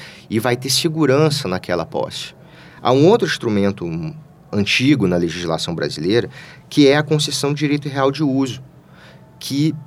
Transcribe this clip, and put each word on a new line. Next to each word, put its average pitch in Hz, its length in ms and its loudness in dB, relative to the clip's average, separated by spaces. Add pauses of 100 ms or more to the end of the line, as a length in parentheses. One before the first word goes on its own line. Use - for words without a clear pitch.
(300)
e 104 100 -2
vai 120 160 0
ter 127 140 -4
segurança 151 760 0
naquela 90 400 -4
posse. - 480 -8 (440)
Há - 120 2
um 139 160 6
outro 214 200 4
instrumento 101 560 -2 (680)
antigo 104 540 2
na 90 100 2
legislação 85 560 -4
brasileira, 76 560 0 (400)
que 143 180 6
é 139 80 6
a 151 60 2
concessão 151 500 -2
de 147 100 -4
direito 147 280 -2
real 135 220 0
de 139 120 -4
uso, 131 380 -2 (760)
que 147 340 0 (140)